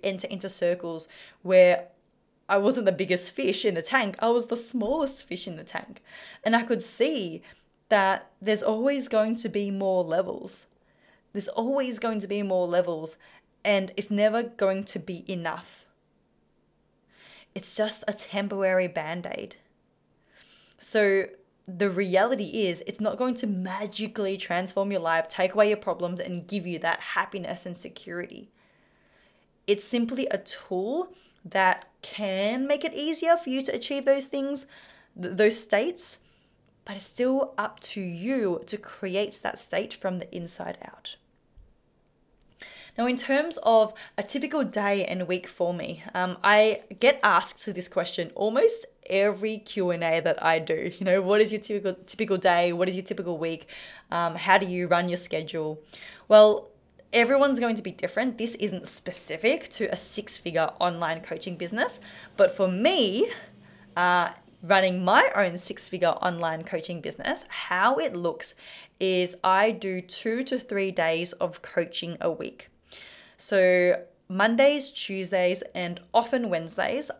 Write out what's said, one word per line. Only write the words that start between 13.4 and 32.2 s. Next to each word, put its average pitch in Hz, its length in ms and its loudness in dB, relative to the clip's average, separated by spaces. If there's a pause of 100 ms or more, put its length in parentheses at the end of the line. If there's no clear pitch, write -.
and 196 340 0
it's 208 140 -6
never 214 320 2
going 196 420 -2
to - 140 -10
be 170 320 -10
enough. 170 540 -8 (1700)
It's 180 200 -8
just 214 320 -4
a 208 60 -4
temporary 196 760 0
Band-Aid. 170 680 -8 (1200)
So 196 500 2 (400)
the 190 220 -2
reality 202 800 0
is, 175 180 -4
it's - 140 -10
not 214 180 -2
going 254 180 -2
to 240 120 -4
magically 202 920 -4
transform 190 540 -2
your 185 100 0
life, 165 260 2
take 185 260 -2
away 214 160 6
your 208 80 2
problems, 175 420 -4
and 175 280 -8
give 196 200 -6
you 170 120 -6
that 165 200 -2
happiness 185 640 -6
and 175 120 -10
security. - 720 -14 (1160)
It's 202 180 0
simply 240 440 -2
a 196 120 -2
tool 247 760 -6 (320)
that 185 400 2 (160)
can 208 640 -4